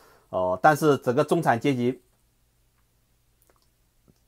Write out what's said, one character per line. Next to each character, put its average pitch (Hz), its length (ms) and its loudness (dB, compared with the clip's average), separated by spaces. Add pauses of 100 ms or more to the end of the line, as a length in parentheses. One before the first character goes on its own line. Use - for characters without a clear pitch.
(300)
呃， 92 320 -2
但 151 140 4
是 147 200 2
整 123 180 -4
个 147 80 2
中 170 200 -2
产 127 160 0
阶 143 160 0
级 123 260 -4 (2250)